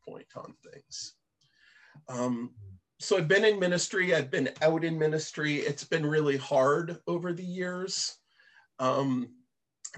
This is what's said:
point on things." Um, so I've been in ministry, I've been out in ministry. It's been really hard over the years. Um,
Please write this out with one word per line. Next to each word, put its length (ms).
point 300
on 260
things." 520
Um, 440
so 200
I've 100
been 160
in 140
ministry, 560
I've 160
been 200
out 220
in 140
ministry. 580
It's 280
been 220
really 300
hard 720
over 260
the 120
years. 720
Um, 520